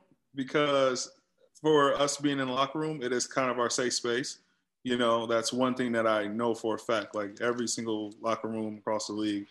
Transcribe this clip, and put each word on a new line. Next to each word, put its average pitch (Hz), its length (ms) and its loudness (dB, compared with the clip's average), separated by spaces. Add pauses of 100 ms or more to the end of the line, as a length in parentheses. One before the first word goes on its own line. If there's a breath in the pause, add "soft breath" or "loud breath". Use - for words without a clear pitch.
(340)
because 135 760 2 (500)
for 143 340 6
us 139 240 2
being 143 200 0
in 135 80 0
the 127 60 -2
locker 135 260 0
room, 156 240 -4
it 123 100 -2
is 123 140 0
kind 131 240 0
of 120 80 -2
our 117 120 2
safe 123 240 0
space. 123 440 -2 (460)
You 123 140 0
know, 117 280 2
that's 113 260 0
one 127 220 2
thing 123 180 -2
that 113 140 2
I 107 200 2
know 113 280 0
for 110 200 -2
a 104 40 -4
fact, 107 360 -2
like, 104 260 -6
every 120 280 0
single 107 520 -4
locker 110 280 -2
room 110 300 -6
across 107 280 -4
the 104 60 -6
league, 104 380 -2